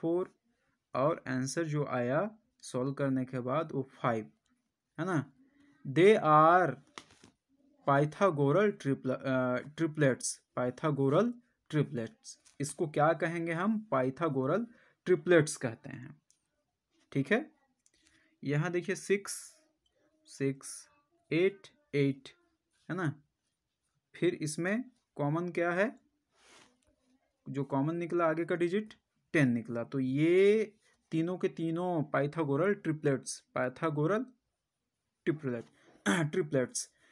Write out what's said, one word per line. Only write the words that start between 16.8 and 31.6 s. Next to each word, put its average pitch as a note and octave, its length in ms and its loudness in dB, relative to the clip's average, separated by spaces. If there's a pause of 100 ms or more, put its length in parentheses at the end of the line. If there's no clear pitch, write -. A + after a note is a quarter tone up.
ठीक C#3 200 0
है। B3+ 120 2 (1000)
यहाँ D3 280 -2
देखिए F3 260 -4
सिक्स, - 360 -2 (960)
सिक्स, C#3 440 -6 (580)
एट, F#3+ 380 -2 (260)
एट, C#3 340 -2 (600)
है D#3+ 80 -6
ना, E3+ 160 -2 (1040)
फिर F3 280 -2
इसमें F3+ 420 -4 (320)
कॉमन D3+ 340 -2
क्या E3+ 220 0
है, G3 200 0 (1500)
जो C3+ 200 -4
कॉमन C#3+ 300 0
निकला E3+ 300 0
आगे D#3+ 180 0
का E3+ 120 -2
डिजिट F3 380 -2 (400)
टेन C#3 180 6
निकला, A#2 320 -4
तो C#3 160 -4
ये F3+ 720 4 (400)
तीनों E3 260 0
के F#3 100 -2
तीनों E3 400 -4 (220)